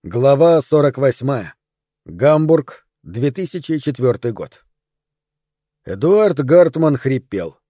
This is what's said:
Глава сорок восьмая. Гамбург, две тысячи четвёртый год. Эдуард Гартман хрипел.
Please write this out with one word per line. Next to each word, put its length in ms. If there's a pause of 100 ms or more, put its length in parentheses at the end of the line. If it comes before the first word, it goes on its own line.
Глава 540
сорок 360
восьмая. 580 (480)
Гамбург, 840 (160)
две 300
тысячи 480
четвёртый 500
год. 340 (1200)
Эдуард 600
Гартман 520
хрипел. 640 (120)